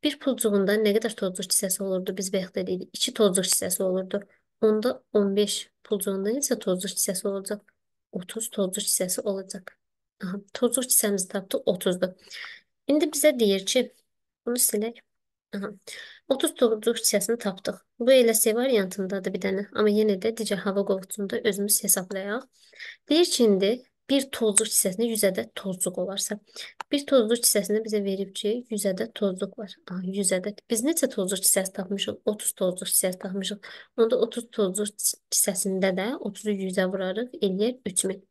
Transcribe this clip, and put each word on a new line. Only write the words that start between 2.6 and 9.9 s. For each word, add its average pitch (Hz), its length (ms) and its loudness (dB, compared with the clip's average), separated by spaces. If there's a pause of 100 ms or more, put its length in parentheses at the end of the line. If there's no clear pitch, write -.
dedik, 185 260 -4
iki - 220 -4
tozcuq 190 340 2
kisəsi - 340 0
olurdu. 185 380 -2 (400)
Onda 214 400 2 (120)
on 202 260 4
beş 208 180 2 (300)
pulcuğunda 202 500 -2
neçə 277 300 0
tozcuq 185 320 -2
kisəsi 196 320 -2
olacaq? 196 340 -6 (480)
Otuz 196 460 -8
tozcuq 196 320 -2
kisəsi - 340 -2
olacaq. 190 500 -6 (500)